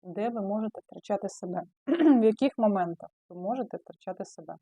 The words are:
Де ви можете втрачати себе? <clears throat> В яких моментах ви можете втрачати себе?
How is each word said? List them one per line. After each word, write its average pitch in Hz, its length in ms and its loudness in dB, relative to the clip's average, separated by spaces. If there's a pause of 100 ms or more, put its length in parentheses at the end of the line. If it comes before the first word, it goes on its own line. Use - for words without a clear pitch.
Де 180 260 -6
ви 233 120 -6
можете 214 400 -4
втрачати - 480 -6
себе? 180 340 -8 (120)
<clears throat> - 120 -18 (340)
В 220 40 4
яких 220 340 2
моментах 190 520 0 (180)
ви 175 80 -16
можете 208 400 -6
втрачати 175 480 -12
себе? 165 380 -16